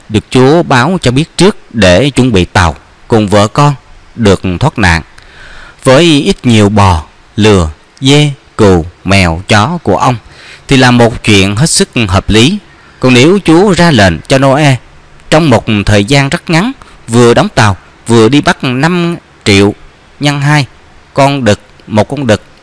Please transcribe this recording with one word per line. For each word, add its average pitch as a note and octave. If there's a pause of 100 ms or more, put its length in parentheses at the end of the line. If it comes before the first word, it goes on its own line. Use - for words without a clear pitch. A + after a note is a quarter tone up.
được G#2+
Chúa C#3
báo C#3+
cho A#2+
biết C#3
trước F#3+ (120)
để G2
chuẩn C3
bị F2+
tàu E2+ (320)
cùng A2
vợ G2+
con D3 (400)
được G2+ (180)
thoát -
nạn, E2+ (840)
với C3+
ít D#3
nhiều A2
bò, G2 (320)
lừa, G2+ (320)
dê, D3 (260)
cừu, F#2 (180)
mèo, F2+
chó A2
của F#2
ông, B2+ (520)
thì C#3
là B2+
một A#2+
chuyện G2+
hết C#3
sức - (180)
hợp F#2+
lý. A#2+ (420)
Còn B2+
nếu D#3
Chúa F3
ra E3+
lệnh F#2+
cho C3+
Noe C3+ (540)
trong D#3+
một A2+ (200)
thời G#2
gian C#3
rất F3
ngắn, F#3 (360)
vừa A#2
đóng D3
tàu, G#2 (300)
vừa A2+
đi C#3+
bắt -
năm E3 (280)
triệu G2+ (460)
nhân C#3+
hai, D3 (480)
con C#3
đực, G#2 (280)
một G#2
con C#3
đực, G#2 (220)